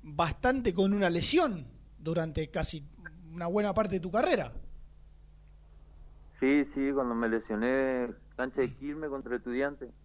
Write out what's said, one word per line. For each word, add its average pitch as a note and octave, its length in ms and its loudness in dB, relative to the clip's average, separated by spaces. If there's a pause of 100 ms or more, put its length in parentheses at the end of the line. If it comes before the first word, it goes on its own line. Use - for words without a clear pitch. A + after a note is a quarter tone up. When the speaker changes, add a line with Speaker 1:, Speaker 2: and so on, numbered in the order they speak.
Speaker 1:
bastante F3+ 720 0
con F#3+ 200 4
una G3 160 4
lesión F3+ 560 2 (320)
durante D#3+ 540 -2
casi D#3 340 -4 (460)
una E3+ 160 -4
buena G3+ 260 2
parte G3 220 2
de F3+ 60 0
tu F3 100 -6
carrera. A3 400 2 (1900)
Speaker 2:
Sí, C#3 340 4
sí, C#3 200 0
cuando B2+ 220 0
me A#2 140 0
lesioné, A#2+ 840 0 (220)
cancha C3 260 -2
de A#2 140 -2
Quilmes D3 340 -8
contra C3 260 -6
Estudiantes. C3 540 -4 (160)